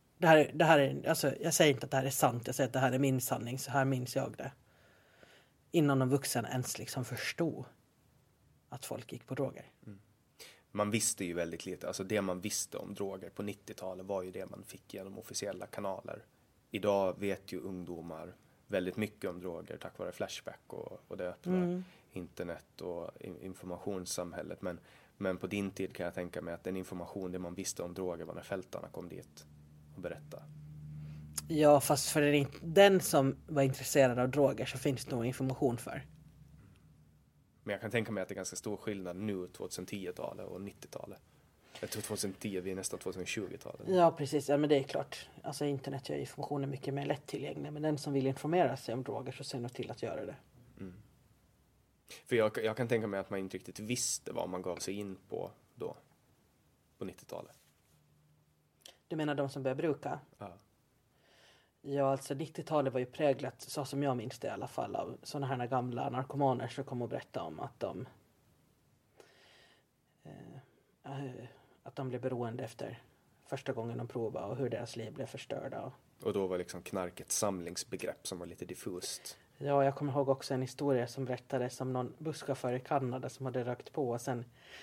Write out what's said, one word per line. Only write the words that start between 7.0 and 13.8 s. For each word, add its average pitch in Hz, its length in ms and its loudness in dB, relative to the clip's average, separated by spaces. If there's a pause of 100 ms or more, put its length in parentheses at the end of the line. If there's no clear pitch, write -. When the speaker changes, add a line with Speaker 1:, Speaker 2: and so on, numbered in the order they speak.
Speaker 1:
förstod - 600 -4 (1040)
att - 160 -12
folk - 280 -8
gick 123 140 -12
på 135 80 -6
droger. - 300 -2 (200)
Speaker 2:
Mm. 101 140 -16 (720)
Man 104 200 2
visste 104 340 0
ju 87 80 -2
väldigt 85 320 -4
lite. 90 220 -6
Alltså, 92 160 -4
det 101 180 0
man 92 200 -2
visste - 360 -4
om 98 160 -8
droger 98 360 -6
på 101 140 -8
nittiotalet 95 640 -8